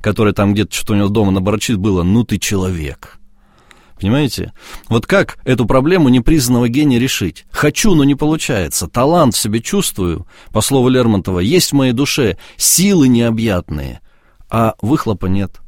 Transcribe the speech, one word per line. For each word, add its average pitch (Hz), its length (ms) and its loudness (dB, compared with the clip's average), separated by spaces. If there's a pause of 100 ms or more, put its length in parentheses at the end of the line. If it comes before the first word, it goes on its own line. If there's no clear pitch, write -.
которая 104 320 0
там 101 200 0
где-то 101 220 -2
что-то - 180 -4
у - 40 2
него 101 100 2
дома 104 240 0
наборчит, 104 460 -2
было: 92 260 0
«Ну 107 220 2
ты 101 140 -4
человек». 92 760 -6 (840)
Понимаете? 107 520 -2 (380)
Вот 113 160 0
как - 380 0
эту 123 240 0
проблему 143 420 2
непризнанного 123 600 2
гения 135 280 2
решить? 117 540 -4
Хочу, 151 420 0
но 151 100 4
не 139 120 4
получается. 135 720 -4
Талант 143 480 2
в - 20 -2
себе 107 240 -2
чувствую, - 640 -4 (260)
по 107 100 0
слову 131 280 2
Лермонтова, 110 480 2
есть 131 320 2
в 147 60 -4
моей 131 180 2
душе 123 440 0 (200)
силы 180 500 2
необъятные, 110 920 -2 (500)
а 113 320 0
выхлопа 104 460 -2
нет. 92 300 -2 (100)